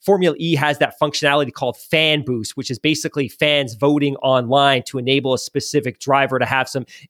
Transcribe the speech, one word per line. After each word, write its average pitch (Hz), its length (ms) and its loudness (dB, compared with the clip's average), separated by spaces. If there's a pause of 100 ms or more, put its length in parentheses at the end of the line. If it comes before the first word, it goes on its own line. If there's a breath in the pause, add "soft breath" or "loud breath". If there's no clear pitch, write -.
Formula 180 380 2
E 165 160 0
has 147 240 0
that 139 200 -2
functionality 143 540 0
called 123 240 -6
Fan 156 460 0
Boost, 113 340 -6
which 135 120 -8
is 123 100 -8
basically 151 500 -2
fans 143 460 0
voting 143 420 0
online 131 680 2
to 135 100 -8
enable 131 360 0
a - 40 2
specific - 640 -4
driver 135 380 0
to 123 80 0
have 131 220 0
some 127 180 -6 (240 loud breath)